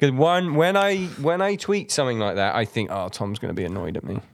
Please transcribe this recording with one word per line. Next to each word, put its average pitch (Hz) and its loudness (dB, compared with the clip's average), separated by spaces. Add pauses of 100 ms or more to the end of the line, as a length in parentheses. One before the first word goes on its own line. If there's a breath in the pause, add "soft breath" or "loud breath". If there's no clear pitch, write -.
'Cause 143 6
one, 170 4
when 175 4
I, 196 2 (160)
when 170 0
I 202 0
tweet 202 -2
something 127 0
like 101 0
that, 98 2
I 113 0
think, 110 -4
"Oh, 95 -4
Tom's 104 -6
gonna - -6
be 92 -4
annoyed 87 -6
at - -10
me." 92 -6 (200)